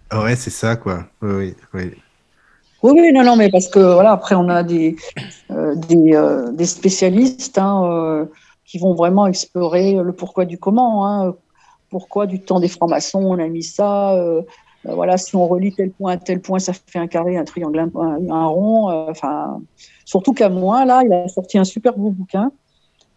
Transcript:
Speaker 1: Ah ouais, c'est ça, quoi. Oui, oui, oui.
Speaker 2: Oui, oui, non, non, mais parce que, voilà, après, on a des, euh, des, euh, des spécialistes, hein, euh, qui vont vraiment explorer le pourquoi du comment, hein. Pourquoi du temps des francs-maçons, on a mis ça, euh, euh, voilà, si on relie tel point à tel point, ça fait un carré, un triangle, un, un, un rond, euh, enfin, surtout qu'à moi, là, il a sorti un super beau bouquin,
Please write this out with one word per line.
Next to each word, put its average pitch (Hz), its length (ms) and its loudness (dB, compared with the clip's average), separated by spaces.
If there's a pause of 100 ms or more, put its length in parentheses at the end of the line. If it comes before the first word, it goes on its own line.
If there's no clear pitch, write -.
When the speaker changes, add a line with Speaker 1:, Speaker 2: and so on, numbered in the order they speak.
(120)
Speaker 1:
Ah 107 120 -4
ouais, 120 120 -2
c'est 127 160 -8
ça, 117 240 -4
quoi. 92 300 -8 (180)
Oui, 101 100 -4
oui, 98 200 -6 (200)
oui. 92 180 -8 (920)
Speaker 2:
Oui, 247 80 6 (100)
oui, 339 120 6
non, 262 100 6
non, 240 120 6
mais 208 140 4
parce 185 180 0
que, 202 120 4
voilà, 190 320 6
après, 190 240 0
on 180 140 2
a 175 120 2
des, 165 340 0 (540)
euh, 151 240 -4
des, 165 400 4
euh, 147 380 2
des 160 160 -2
spécialistes, 196 920 0
hein, 196 280 0
euh, 160 400 -2 (380)
qui - 140 -14
vont 180 160 0
vraiment 185 320 2
explorer 185 680 0
le 180 180 -2
pourquoi 180 320 -4
du 175 140 -12
comment, 214 480 0
hein. 196 260 -2 (560)
Pourquoi 196 380 -6
du 185 140 -8
temps 185 180 0
des 175 80 0
francs-maçons, 170 560 -2
on 185 160 0
a 160 80 -4
mis 165 160 -8
ça, 202 500 -2
euh, 170 280 0 (460)
euh, - 60 -8
voilà, 180 240 0
si - 180 -6
on 175 120 2
relie 185 260 -2
tel 190 160 -4
point 190 220 -6
à 185 60 -4
tel 180 240 -6
point, 190 180 -4
ça 185 140 -4
fait - 260 -12
un 170 80 -6
carré, 175 300 -2
un 160 60 -4
triangle, 160 360 -6
un, 165 100 -2 (100)
un, 165 300 -4
un 160 160 -2
rond, 202 460 0
euh, 160 180 -4
enfin, 151 500 -8 (440)
surtout 196 300 -2
qu'à 208 160 2
moi, 190 360 0
là, 254 180 4
il 226 80 2
a 180 160 0
sorti 185 300 -4
un 190 60 4
super 214 340 -2
beau 202 140 -2
bouquin, 190 400 -4 (640)